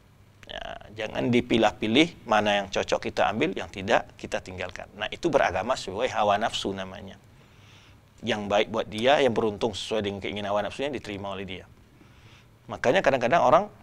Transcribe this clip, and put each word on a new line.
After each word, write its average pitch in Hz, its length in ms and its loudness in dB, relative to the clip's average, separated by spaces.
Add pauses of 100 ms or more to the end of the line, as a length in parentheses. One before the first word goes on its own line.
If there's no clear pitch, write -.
(500)
Ya, - 560 -12
jangan 131 240 -2
dipilah-pilih 117 960 4
mana 104 380 2
yang 92 100 -10
cocok - 380 -2
kita 101 180 2
ambil, 143 240 0
yang 92 160 -8
tidak 101 480 -2
kita 104 240 -6
tinggalkan. 92 560 -10
Nah, 101 160 -6
itu 170 160 -2
beragama 113 480 0
sesuai 104 320 -4
hawa 104 320 0
nafsu 110 320 -4
namanya. 95 460 -12 (1040)
Yang 110 240 -2
baik 101 240 2
buat 107 160 -2
dia, 123 320 2
yang 123 160 4
beruntung 107 400 -2
sesuai 110 340 -4
dengan 101 140 -6
keinginan 101 260 -6
hawa 101 140 0
nafsunya, 135 260 -4
diterima 101 460 -8
oleh 98 100 -8
dia. 90 200 -12 (1000)
Makanya 123 380 2
kadang-kadang 127 400 4
orang 156 220 6 (180)